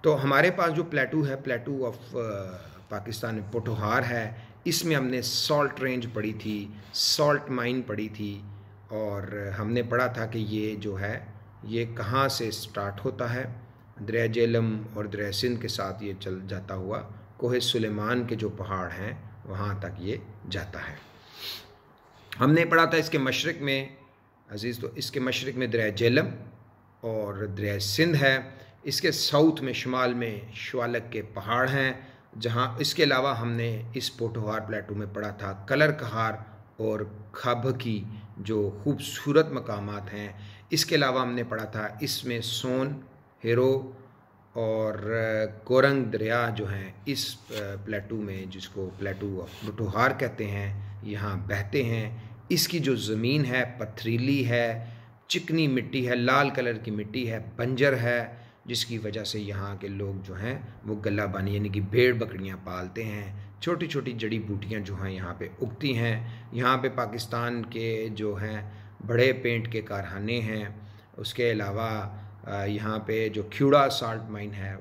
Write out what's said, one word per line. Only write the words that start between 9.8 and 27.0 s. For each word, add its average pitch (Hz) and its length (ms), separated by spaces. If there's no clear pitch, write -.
पढ़ा 120 240
था 120 180
कि 113 140
ये 107 360
जो 101 200
है, 101 380
ये 117 200
कहाँ 117 440
से 113 220
स्टार्ट 101 480
होता 123 280
है, 120 280
दरिया 113 260
जेलम 113 580
और 107 220
दरिया 101 240
सिंध 120 300
के 113 60
साथ 98 360
ये 101 100
चल 95 340
जाता 95 260
हुआ 95 240
कोहे 123 200
सुलेमान 110 680
के 113 100
जो 104 140
पहाड़ 92 420
हैं - 540
वहाँ 98 360
तक 87 180
ये 98 220
जाता - 320
है। - 180
हमने 156 280
पढ़ा 165 200
था 165 120
इसके 151 200
मशरक़ 139 420
में, 135 380
अजीज़, 110 300
तो - 80
इसके 117 300
मशरक़ 127 360
में 123 160
दरिया 110 180
जेलम 117 380